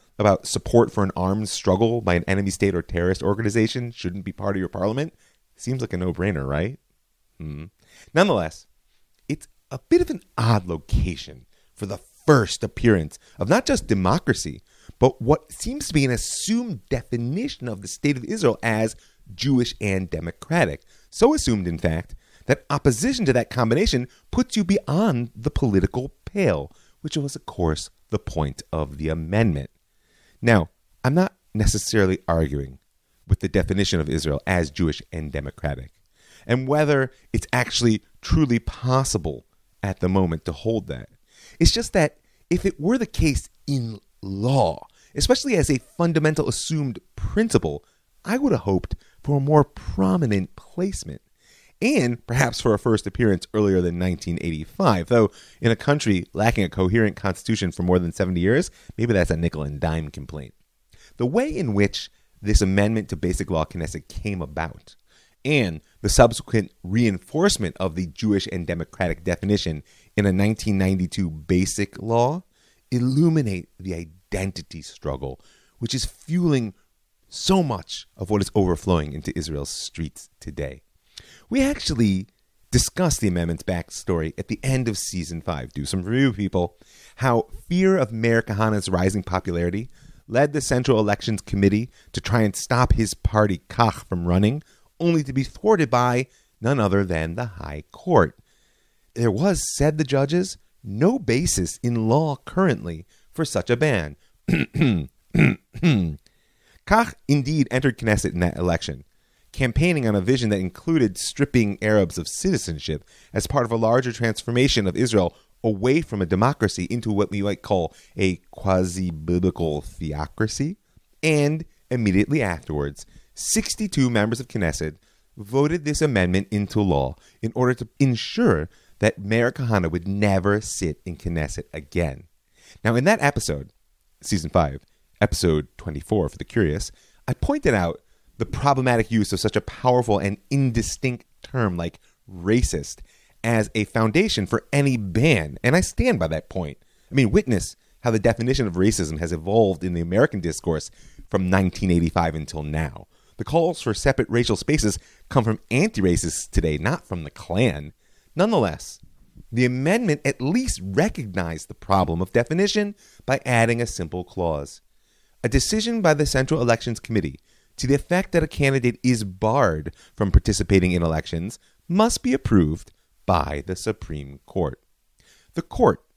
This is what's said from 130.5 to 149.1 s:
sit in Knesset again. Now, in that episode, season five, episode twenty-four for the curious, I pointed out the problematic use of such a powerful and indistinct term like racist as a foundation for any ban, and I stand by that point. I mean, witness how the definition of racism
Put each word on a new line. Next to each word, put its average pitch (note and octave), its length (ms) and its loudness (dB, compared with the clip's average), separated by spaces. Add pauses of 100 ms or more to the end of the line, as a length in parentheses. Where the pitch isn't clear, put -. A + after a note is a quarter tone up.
sit - 460 -6
in E2+ 100 -10
Knesset E2 480 -4 (100)
again. D#2 520 -4 (580)
Now, A#2 120 2
in B2+ 100 2
that F3+ 160 4
episode, D2+ 500 -2 (500)
season D#2+ 280 -4
five, C#2+ 340 0 (380)
episode D2+ 560 0
twenty-four D#2 500 -4
for - 100 -12
the - 60 -10
curious, F#2 480 -2 (340)
I B2 80 -2
pointed C#4 400 0
out F2 280 0 (360)
the A#2 80 -4
problematic C3 640 0
use A2 200 2
of F#2 80 -2
such - 160 0
a G#2 60 0
powerful B2 580 0
and G2 180 -4 (120)
indistinct B2+ 760 -2 (160)
term G#2 360 -2
like E2+ 220 -6 (300)
racist F#2 720 -2 (440)
as A2+ 320 0
a G#2+ 100 0
foundation A2 600 0
for - 260 -2
any C#3 260 2
ban, G2 640 2
and B2+ 120 4
I F#3 60 4
stand A#3 360 0
by F2+ 100 0
that D#2 220 -4
point. D2+ 280 -6 (340)
I - 40 -4
mean, B2+ 160 6
witness B2+ 440 2 (260)
how A#2+ 100 0
the A2 80 4
definition A#2+ 480 2
of E2+ 60 -4
racism F2 460 2